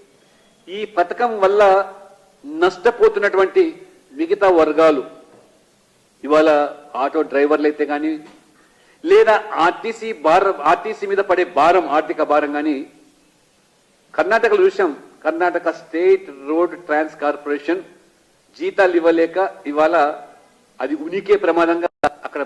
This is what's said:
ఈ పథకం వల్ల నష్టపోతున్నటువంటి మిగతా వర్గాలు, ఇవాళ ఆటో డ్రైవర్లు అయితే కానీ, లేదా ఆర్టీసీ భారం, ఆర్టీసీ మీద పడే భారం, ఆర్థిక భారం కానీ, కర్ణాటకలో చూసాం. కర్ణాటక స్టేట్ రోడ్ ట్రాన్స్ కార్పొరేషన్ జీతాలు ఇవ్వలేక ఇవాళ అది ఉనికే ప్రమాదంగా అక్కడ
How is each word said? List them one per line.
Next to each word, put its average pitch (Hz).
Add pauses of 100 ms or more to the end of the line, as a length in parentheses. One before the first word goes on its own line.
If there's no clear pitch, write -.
(680)
ఈ 196 (180)
పథకం 220 (120)
వల్ల 202 (840)
నష్టపోతున్నటువంటి 381 (560)
మిగతా 190
వర్గాలు, 156 (1200)
ఇవాళ 156 (540)
ఆటో 143 (100)
డ్రైవర్లు 147
అయితే 151
కానీ, 151 (960)
లేదా 214 (320)
ఆర్టీసీ 220 (180)
భారం, 185 (140)
ఆర్టీసీ 208
మీద 196
పడే 180 (140)
భారం, 170 (100)
ఆర్థిక 156 (100)
భారం 151
కానీ, 151 (1400)
కర్ణాటకలో 208
చూసాం. 185 (340)
కర్ణాటక 165
స్టేట్ 185 (220)
రోడ్ 170 (140)
ట్రాన్స్ 156
కార్పొరేషన్ 147 (760)
జీతాలు 185
ఇవ్వలేక 165 (240)
ఇవాళ 156 (840)
అది 135 (120)
ఉనికే 196 (100)
ప్రమాదంగా 170 (380)
అక్కడ 143